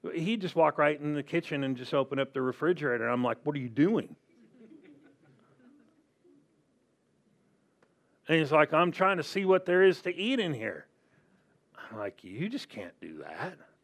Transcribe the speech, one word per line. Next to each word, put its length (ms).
He'd 260
just 140
walk 240
right 200
in 140
the 100
kitchen 420
and 120
just 160
open 260
up 140
the 80
refrigerator. 680
I'm 140
like, 200
"What 140
are 20
you 100
doing?" 460
And 100
he's 140
like, 200
"I'm 200
trying 240
to 80
see 200
what 220
there 160
is 200
to 120
eat 240
in 160
here." 320
I'm 220
like, 240
"You 260
just 200
can't 320
do 180
that." 400